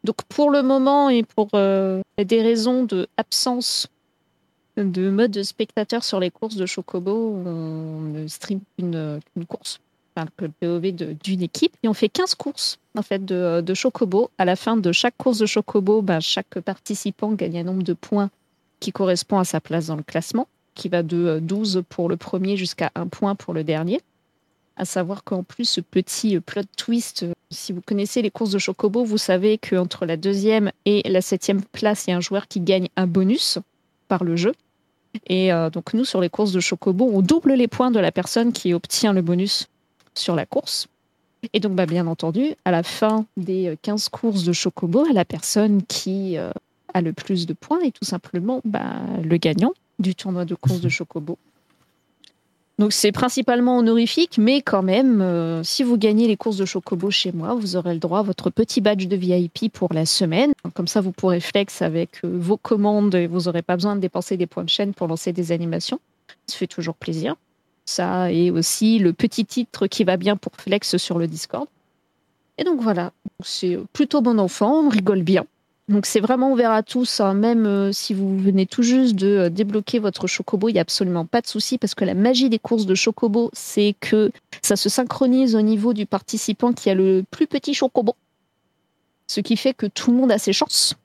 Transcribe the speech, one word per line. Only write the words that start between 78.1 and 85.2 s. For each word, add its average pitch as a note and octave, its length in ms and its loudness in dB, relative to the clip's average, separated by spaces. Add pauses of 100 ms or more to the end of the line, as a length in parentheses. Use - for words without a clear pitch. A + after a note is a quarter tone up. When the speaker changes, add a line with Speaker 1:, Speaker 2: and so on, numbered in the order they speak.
Speaker 1:
vous F#3+ 240 0
venez F#3+ 300 4
tout - 160 0
juste B3 320 4
de, F#3+ 120 0
euh, G3 220 4
débloquer G3+ 480 -2
votre G3 300 -2
Chocobo, G#3 420 -2
il A3 40 0
n'y G3+ 40 2
a E3+ 60 4
absolument F3 420 -2
pas A#3 160 0
de - 60 -12
souci A3+ 320 -4
parce - 160 -2
que G3 100 0
la F#3+ 80 0
magie B3 340 4
des A3+ 120 2
courses A3 260 0
de F#3 80 2
Chocobo, A3+ 600 0
c'est G#3 460 0
que G#3+ 300 2 (320)
ça G#3 140 2
se G3 120 0
synchronise B3+ 680 2